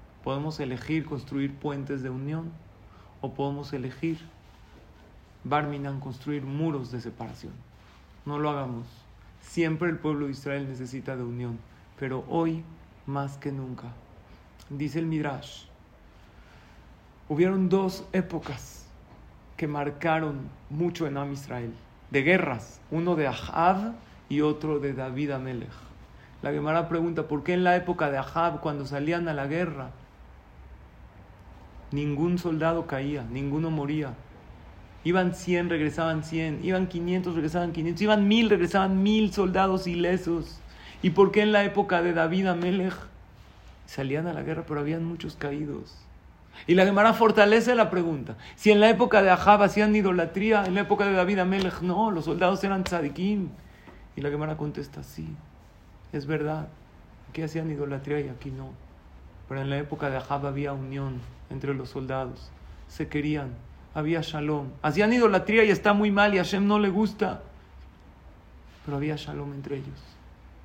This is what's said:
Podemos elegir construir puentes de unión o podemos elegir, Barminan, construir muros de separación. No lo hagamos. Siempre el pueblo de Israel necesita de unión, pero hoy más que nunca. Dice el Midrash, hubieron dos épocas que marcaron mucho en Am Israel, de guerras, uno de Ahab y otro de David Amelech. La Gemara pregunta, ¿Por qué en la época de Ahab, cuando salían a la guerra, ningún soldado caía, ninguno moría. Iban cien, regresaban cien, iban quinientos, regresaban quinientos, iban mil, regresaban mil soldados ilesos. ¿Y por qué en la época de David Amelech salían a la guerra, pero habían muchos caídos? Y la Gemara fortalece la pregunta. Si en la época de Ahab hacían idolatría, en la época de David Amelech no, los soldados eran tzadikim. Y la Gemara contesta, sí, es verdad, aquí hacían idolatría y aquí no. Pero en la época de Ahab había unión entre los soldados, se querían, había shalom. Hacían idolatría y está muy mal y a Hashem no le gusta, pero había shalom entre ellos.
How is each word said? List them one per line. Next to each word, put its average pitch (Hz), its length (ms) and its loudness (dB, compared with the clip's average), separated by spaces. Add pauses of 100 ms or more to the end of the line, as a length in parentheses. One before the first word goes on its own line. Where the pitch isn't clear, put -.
(220)
Podemos 147 380 -6
elegir 143 460 -4
construir 139 480 -6
puentes 139 480 -6
de 131 80 -6
unión 151 420 -6 (680)
o 131 100 -6
podemos 143 400 -4
elegir, 147 460 -6 (1300)
Barminan, 143 540 -4
construir 139 440 -8
muros 139 500 -4
de 120 80 -8
separación. 113 540 -12 (720)
No 147 120 -6
lo 151 120 0
hagamos. 127 360 -6 (540)
Siempre 165 480 -2
el 160 80 -2
pueblo 147 300 -2
de 135 60 -6
Israel 139 360 -6
necesita 131 480 -8
de 127 60 -8
unión, 120 360 -6 (400)
pero 131 300 -6
hoy 165 340 0 (440)
más 139 320 -6
que 147 120 -6
nunca. 127 440 -10 (760)
Dice 143 300 -6
el 165 80 -2
Midrash, 147 560 -6 (1700)
hubieron 185 400 2
dos 190 420 0
épocas 170 720 -6 (720)
que 165 100 -4
marcaron 147 840 -2 (180)
mucho 165 380 -2
en 139 100 -6
Am 143 160 -4
Israel, 123 400 -8 (380)
de 139 120 2
guerras, 151 560 2 (120)
uno 170 260 0
de 151 100 0
Ahab 190 680 0 (340)
y 143 140 0
otro 151 380 0
de 139 120 -2
David 131 380 -4
Amelech. 131 420 -6 (720)
La 143 100 -2
Gemara 156 380 0
pregunta, 165 360 -2
¿Por 147 160 -4
qué 180 120 0
en 180 100 2
la 180 100 6
época 175 360 0
de 135 80 -2
Ahab, 165 420 -2
cuando 143 240 -4
salían 151 440 -2
a 156 40 -2
la 139 140 -4
guerra, 143 460 -6 (2000)
ningún 147 460 0
soldado 165 480 0
caía, 139 440 -4
ninguno 143 400 -4
moría. 147 440 -4 (880)
Iban 180 320 2
cien, 175 360 0
regresaban 160 520 0
cien, 160 400 -4
iban 185 240 0
quinientos, 180 480 -2
regresaban 165 380 -2
quinientos, 165 300 -2
iban 208 260 6
mil, 220 220 6
regresaban 190 520 4
mil 214 300 4
soldados 190 540 2
ilesos. 175 760 0 (420)
¿Y 190 80 4
por 190 220 8
qué 214 100 6
en 214 100 4
la 202 120 6
época 190 380 2
de 175 100 2
David 170 340 2
Amelech 180 480 0 (920)
salían 139 400 -4
a 170 60 -4
la 143 100 -6
guerra, 156 260 -6
pero 147 120 -4
habían 160 240 -2
muchos 165 320 -8
caídos? 143 600 -6 (720)
Y 175 80 6
la 185 100 10
Gemara 202 300 6
fortalece 220 600 6
la 220 160 4
pregunta. 160 460 -2 (180)
Si - 160 6
en 208 100 8
la 220 100 10
época 220 320 6
de 190 80 6
Ahab 202 320 8
hacían 208 340 4
idolatría, 196 720 2
en 180 80 0
la 202 80 2
época 208 240 2
de 196 80 2
David 185 240 4
Amelech 185 420 0
no, 185 300 2
los 160 160 -2
soldados 180 360 2
eran 196 220 0
tzadikim. 180 640 -2 (680)
Y - 60 -10
la 143 80 -4
Gemara 151 280 -4
contesta, 147 460 -8
sí, 160 320 -12 (800)
es 143 140 -6
verdad, 156 420 -4 (640)
aquí 160 120 -6
hacían 160 280 -4
idolatría 143 500 -4
y 139 80 -6
aquí 131 220 -12
no. 131 180 -10 (800)
Pero 135 140 -6
en 139 80 -2
la 139 80 0
época 143 320 -4
de 131 80 -2
Ahab 139 280 -4
había 139 260 -4
unión 135 480 -6 (280)
entre 139 260 -4
los 127 140 -6
soldados, 131 640 -6 (380)
se 151 200 -6
querían, 147 460 -2 (400)
había 156 260 0
shalom. 151 480 -4 (140)
Hacían 190 300 2
idolatría 220 520 6
y 208 60 6
está 208 240 4
muy 208 160 4
mal 202 240 4
y 190 40 4
a 175 60 2
Hashem 196 220 0
no 208 120 4
le 202 120 4
gusta, 196 520 0 (1400)
pero 143 120 -4
había 151 200 -2
shalom 143 380 -10
entre 139 220 -8
ellos. 139 240 -12 (640)